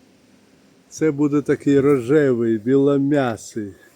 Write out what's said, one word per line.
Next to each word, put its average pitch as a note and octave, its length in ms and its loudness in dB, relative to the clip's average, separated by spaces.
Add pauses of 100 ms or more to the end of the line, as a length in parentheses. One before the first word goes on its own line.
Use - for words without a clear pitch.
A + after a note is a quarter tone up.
(880)
Це D#3 220 -4
буде D3 320 -2
такий C#3+ 380 0
рожевий, B2+ 760 2
білом'ясий, C3+ 1120 -2 (240)